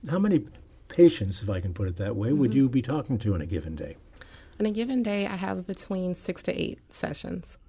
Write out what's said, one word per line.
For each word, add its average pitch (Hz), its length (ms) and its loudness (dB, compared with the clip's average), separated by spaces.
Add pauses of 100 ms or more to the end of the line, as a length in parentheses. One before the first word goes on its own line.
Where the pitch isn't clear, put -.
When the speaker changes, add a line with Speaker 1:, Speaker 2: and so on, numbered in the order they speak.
Speaker 1:
How 165 100 0
many 196 280 4 (420)
patients, 156 540 6
if 101 80 -4
I 95 100 0
can 90 140 -4
put 95 140 -2
it 87 100 -6
that 101 180 -2
way, 110 160 0
would 139 180 4
Speaker 2:
Mm-hmm. 110 80 2
Speaker 1:
you 135 120 6
be 123 120 2
talking 135 360 -2
to 104 160 0
in 80 80 -2
a 73 40 -6
given 78 300 -4
day? - 200 -10 (640)
Speaker 2:
In 214 60 0
a 214 60 2
given 240 320 -2
day, 202 240 0
I 196 100 -6
have 185 300 -4
between 185 480 -4
six - 300 -8
to - 140 -2
eight - 300 -4
sessions. - 720 -8 (100)